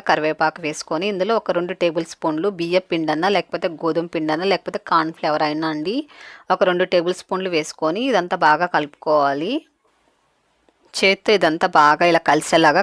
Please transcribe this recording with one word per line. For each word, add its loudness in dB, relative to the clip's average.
కరివేపాకు 0
వేసుకొని -6
ఇందులో -2
ఒక -2
రెండు -4
టేబుల్ 0
స్పూన్లు -4
బియ్యం 0
పిండన్నా 0
లేకపోతే -4
గోధుమ -2
పిండన్నా -2
లేకపోతే -4
కార్న్ 0
ఫ్లేవర్ 0
అయినా -4
అండి, -4
ఒక 0
రెండు 0
టేబుల్ 0
స్పూన్లు -6
వేసుకొని -4
ఇదంతా 0
బాగా 2
కలుపుకోవాలి. 0
చేత్తో 0
ఇదంతా 0
బాగా 6
ఇలా 4
కలిసేలాగా 4